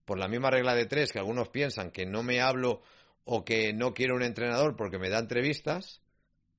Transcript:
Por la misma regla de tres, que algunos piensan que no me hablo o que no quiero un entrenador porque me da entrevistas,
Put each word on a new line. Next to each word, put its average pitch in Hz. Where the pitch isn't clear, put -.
Por 95
la 95
misma 123
regla 127
de 117
tres, 139
que 107
algunos 110
piensan 127
que 95
no 104
me 123
hablo 127
o 117
que 110
no 117
quiero 127
un 127
entrenador 120
porque 98
me 92
da 107
entrevistas, 127